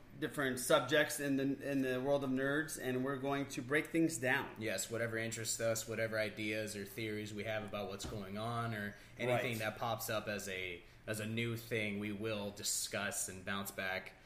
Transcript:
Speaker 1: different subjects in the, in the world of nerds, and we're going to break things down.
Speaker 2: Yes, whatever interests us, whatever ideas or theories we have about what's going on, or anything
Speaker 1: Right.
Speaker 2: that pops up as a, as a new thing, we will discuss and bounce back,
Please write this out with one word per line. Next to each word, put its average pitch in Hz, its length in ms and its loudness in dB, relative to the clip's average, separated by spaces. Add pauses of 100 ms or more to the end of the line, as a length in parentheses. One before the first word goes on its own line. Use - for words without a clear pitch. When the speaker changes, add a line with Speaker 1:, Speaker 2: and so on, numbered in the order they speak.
(200)
Speaker 1:
different 139 400 0
subjects 151 600 6
in 139 160 2
the, 135 340 0
in 139 100 2
the 127 200 2
world 139 220 4
of 135 80 0
nerds, 139 500 2
and 127 240 2
we're 139 120 0
going 139 280 0
to - 160 -6
break 147 260 2
things 165 300 4
down. 127 280 4 (120)
Speaker 2:
Yes, 104 320 -2
whatever 113 280 0
interests 113 440 -2
us, 113 260 2
whatever 110 320 0
ideas 107 560 0
or 101 80 -4
theories 107 500 -4
we 101 100 -4
have 110 200 -2
about 101 260 -4
what's 101 160 -6
going 101 340 -6
on, 117 340 -2
or 101 220 -4 (240)
anything 120 320 2
Speaker 1:
Right. 110 80 -2
Speaker 2:
that 107 180 -2
pops 117 320 0
up 107 180 0
as 98 220 -4
a, 92 320 -4 (260)
as 107 140 0
a 107 40 -2
new 113 300 0
thing, 107 440 0
we 104 120 -2
will 104 460 -2
discuss - 720 0
and 92 160 -8
bounce 98 260 -2
back, 95 400 -2 (140)